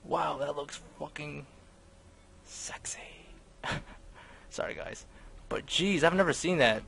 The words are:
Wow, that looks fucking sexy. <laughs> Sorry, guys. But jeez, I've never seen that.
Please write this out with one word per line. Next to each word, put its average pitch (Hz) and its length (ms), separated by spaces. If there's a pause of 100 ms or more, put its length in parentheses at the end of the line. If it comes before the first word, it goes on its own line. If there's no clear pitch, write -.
Wow, 165 320
that 143 200
looks 143 220 (200)
fucking 147 480 (960)
sexy. - 540 (680)
<laughs> - 60 (800)
Sorry, - 240
guys. - 320 (420)
But - 160
jeez, 175 400
I've 170 100
never 185 200
seen 170 240
that. 113 300